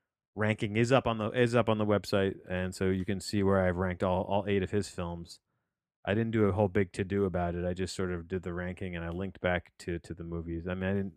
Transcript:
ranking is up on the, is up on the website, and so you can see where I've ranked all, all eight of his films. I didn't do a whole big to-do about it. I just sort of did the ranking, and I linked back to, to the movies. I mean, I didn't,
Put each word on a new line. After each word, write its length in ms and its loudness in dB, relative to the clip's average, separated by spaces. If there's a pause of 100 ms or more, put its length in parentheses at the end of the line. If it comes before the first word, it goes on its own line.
(340)
ranking 440 0
is 160 4
up 120 4
on 120 0
the, 140 -2
is 220 2
up 140 4
on 100 2
the 80 0
website, 500 2 (140)
and 240 -2
so 120 -2
you 180 2
can 160 -2
see 240 -2
where 160 6
I've 160 2
ranked 280 -2
all, 200 2
all 240 -2
eight 160 2
of 80 -4
his 160 0
films. 520 -8 (680)
I 80 0
didn't 180 0
do 140 4
a 80 4
whole 160 4
big 240 2
to-do 320 0
about 280 0
it. 120 -2
I 80 -2
just 220 -4
sort 160 -2
of 180 -6
did 140 -4
the 100 -6
ranking, 420 -6
and 80 -6
I 60 -6
linked 320 -6
back 380 0
to, 200 -6
to 140 -12
the 100 -12
movies. 460 -6
I 40 -2
mean, 160 -2
I 40 2
didn't, 240 -2